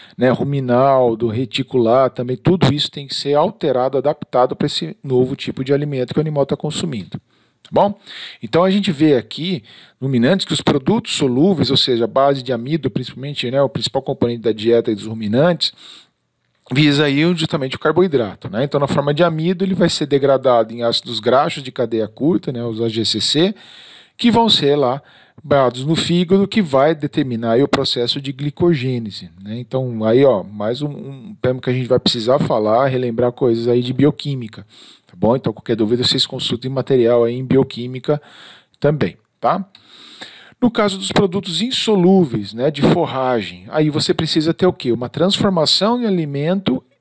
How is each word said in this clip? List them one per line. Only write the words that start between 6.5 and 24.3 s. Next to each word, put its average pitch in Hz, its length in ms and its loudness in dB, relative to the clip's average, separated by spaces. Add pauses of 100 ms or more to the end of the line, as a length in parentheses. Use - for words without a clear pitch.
consumindo. 151 640 -6 (400)
Tá - 100 -20
bom? 202 260 2 (440)
Então 160 220 2
a 190 80 2
gente 202 200 0
vê 147 240 4
aqui, 143 480 -4 (380)
ruminantes, 135 440 2
que - 80 -4
os - 80 0
produtos 165 520 0
solúveis, 139 560 2
ou 135 80 2
seja, 120 280 2
a - 20 0
base 135 340 2
de 123 100 -6
amido, 135 380 -2
principalmente, 131 600 -8
né, 135 120 2
o 135 80 2
principal 127 320 -4
componente 120 400 -2
da 110 100 0
dieta 113 420 2
dos 104 120 -8
ruminantes, 113 640 0 (1000)
visa 147 340 4
aí 143 160 0 (140)
justamente 156 400 -4
o - 40 -10
carboidrato, 151 680 0
né? 107 140 -4
Então, 143 160 -2
na 143 80 0
forma 147 260 0
de 156 100 2
amido, 170 400 0
ele 190 120 -2
vai 180 120 2
ser 156 200 -2
degradado 127 680 2
em 120 80 -10
ácidos 117 380 -2
graxos 135 420 0
de 127 100 -12
cadeia 113 360 -4
curta, 151 440 -2
né, 117 120 -6
os 113 180 -6
A 117 80 0
G 110 160 -2
C 107 160 -2
C, 185 340 0 (600)
que 240 140 2